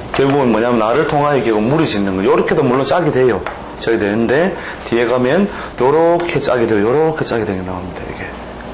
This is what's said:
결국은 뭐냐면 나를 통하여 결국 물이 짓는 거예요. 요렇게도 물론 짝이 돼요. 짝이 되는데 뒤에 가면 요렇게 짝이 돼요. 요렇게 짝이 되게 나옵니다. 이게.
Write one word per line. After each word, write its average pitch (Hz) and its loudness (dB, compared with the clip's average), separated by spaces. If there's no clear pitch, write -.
결국은 135 2
뭐냐면 117 2
나를 123 2
통하여 147 0
결국 107 0
물이 143 2
짓는 98 -2
거예요. 98 2
요렇게도 175 2
물론 131 2
짝이 156 0
돼요. 123 2
짝이 113 0
되는데 117 0
뒤에 117 2
가면 127 2
요렇게 165 2
짝이 120 0
돼요. 107 2
요렇게 156 2
짝이 113 -2
되게 95 -4
나옵니다. 92 -8
이게. - -10